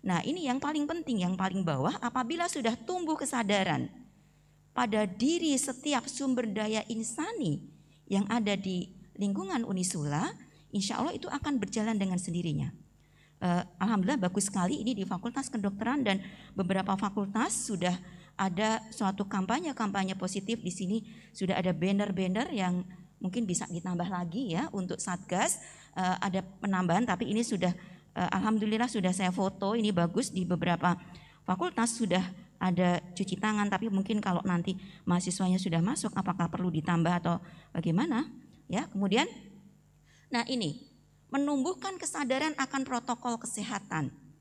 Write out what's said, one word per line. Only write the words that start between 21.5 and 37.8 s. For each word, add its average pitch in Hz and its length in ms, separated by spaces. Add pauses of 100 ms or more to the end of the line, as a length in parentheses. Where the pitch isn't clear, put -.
ada 180 160
banner-banner 196 800
yang 180 320 (320)
mungkin 190 320
bisa 175 160
ditambah 180 440
lagi 180 440
ya 254 200
untuk 185 280
Satgas, 185 560 (400)
eh, 185 240
ada 190 240 (160)
penambahan 185 440
tapi 208 240
ini 220 120
sudah, 180 320 (400)
eh, 180 160
alhamdulillah 220 600
sudah 185 200
saya 180 240
foto, 190 400
ini 220 160
bagus 175 400
di 185 160
beberapa 175 520 (480)
fakultas 233 520
sudah 185 240 (360)
ada 180 400 (160)
cuci 190 240
tangan, 208 320
tapi 196 240
mungkin 196 240
kalau 190 240
nanti 180 320 (320)
mahasiswanya 180 560
sudah 175 200
masuk 226 360
apakah 175 320
perlu 180 240
ditambah 165 480
atau 170 160 (320)
bagaimana 220 560 (400)